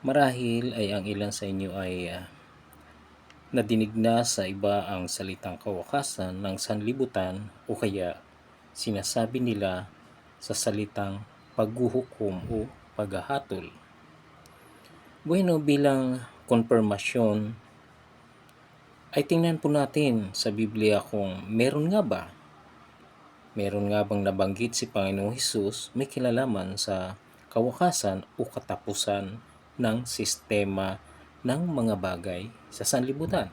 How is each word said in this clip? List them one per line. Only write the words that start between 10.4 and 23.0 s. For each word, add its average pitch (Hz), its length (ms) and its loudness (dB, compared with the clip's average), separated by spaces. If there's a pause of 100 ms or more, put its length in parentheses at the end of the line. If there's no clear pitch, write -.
sa - 80 -10
salitang 101 720 -4 (320)
paghuhukom 110 960 -2
o 110 160 -2 (320)
paghahatol. 98 720 -6 (1500)
Bueno, 175 400 4
bilang 135 560 4 (320)
konfirmasyon, 110 1120 2 (1500)
ay 147 80 4
tingnan 165 400 4
po 147 80 4
natin 131 640 2
sa 113 160 0
Biblia 107 480 4
kung 98 480 -4
meron 135 400 2
nga 202 160 4
ba, - 320 -4 (1200)